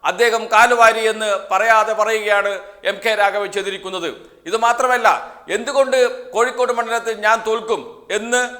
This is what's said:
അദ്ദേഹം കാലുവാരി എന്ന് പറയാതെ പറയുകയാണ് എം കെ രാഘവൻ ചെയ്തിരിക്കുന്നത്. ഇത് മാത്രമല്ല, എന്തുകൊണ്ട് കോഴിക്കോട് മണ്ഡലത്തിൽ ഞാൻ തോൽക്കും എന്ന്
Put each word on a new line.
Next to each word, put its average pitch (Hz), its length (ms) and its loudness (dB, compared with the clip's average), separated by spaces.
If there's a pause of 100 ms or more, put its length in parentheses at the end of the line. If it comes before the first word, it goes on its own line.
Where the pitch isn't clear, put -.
അദ്ദേഹം 220 380 0 (100)
കാലുവാരി 226 580 6
എന്ന് 214 180 -4 (220)
പറയാതെ 220 500 2
പറയുകയാണ് 208 520 0 (380)
എം 196 140 -4
കെ 226 160 0
രാഘവൻ 202 360 0
ചെയ്തിരിക്കുന്നത്. 190 520 -6 (400)
ഇത് 202 160 -2
മാത്രമല്ല, 240 440 2 (480)
എന്തുകൊണ്ട് 262 420 0 (360)
കോഴിക്കോട് 247 440 0
മണ്ഡലത്തിൽ 226 360 -4 (120)
ഞാൻ 226 100 4 (100)
തോൽക്കും 220 340 -4 (380)
എന്ന് 240 240 -2 (180)